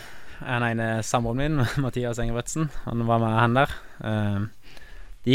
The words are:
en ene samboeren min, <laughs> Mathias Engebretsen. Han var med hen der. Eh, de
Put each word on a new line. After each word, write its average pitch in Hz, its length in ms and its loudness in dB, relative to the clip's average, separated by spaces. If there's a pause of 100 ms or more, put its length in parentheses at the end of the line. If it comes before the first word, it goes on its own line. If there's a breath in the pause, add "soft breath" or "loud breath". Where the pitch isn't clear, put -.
(400 loud breath)
en 120 220 -2
ene 113 400 0
samboeren 117 340 0
min, 147 200 2
<laughs> 135 280 2
Mathias 120 340 -2
Engebretsen. 120 520 0 (160 loud breath)
Han 117 200 0
var 117 140 6
med 113 180 4
hen 117 160 6
der. 139 140 6 (340 loud breath)
Eh, 104 380 0 (840 soft breath)
de 123 100 4